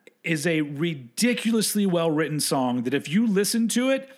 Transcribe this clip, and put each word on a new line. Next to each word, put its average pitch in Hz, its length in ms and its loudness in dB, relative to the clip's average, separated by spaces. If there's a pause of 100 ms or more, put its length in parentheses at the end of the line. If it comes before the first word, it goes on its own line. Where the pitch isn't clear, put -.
(220)
is 160 240 -2
a 160 140 2
ridiculously 175 1300 -2
well-written 160 540 0
song 127 420 0
that 123 120 -2
if 139 140 -4
you 214 180 2
listen 208 420 2
to 254 220 2
it, 269 280 -2